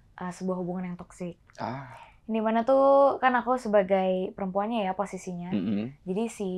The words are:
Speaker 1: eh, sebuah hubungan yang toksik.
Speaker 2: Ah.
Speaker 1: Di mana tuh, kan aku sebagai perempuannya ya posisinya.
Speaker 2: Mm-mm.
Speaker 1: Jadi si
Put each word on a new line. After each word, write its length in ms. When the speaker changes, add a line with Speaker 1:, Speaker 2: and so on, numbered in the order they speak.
Speaker 1:
eh, 160
sebuah 320
hubungan 260
yang 80
toksik. 400
Speaker 2:
Ah. 340
Speaker 1:
Di 140
mana 260
tuh, 560
kan 140
aku 180
sebagai 800
perempuannya 480
ya 140
posisinya. 560
Speaker 2:
Mm-mm. 500
Speaker 1:
Jadi 240
si 200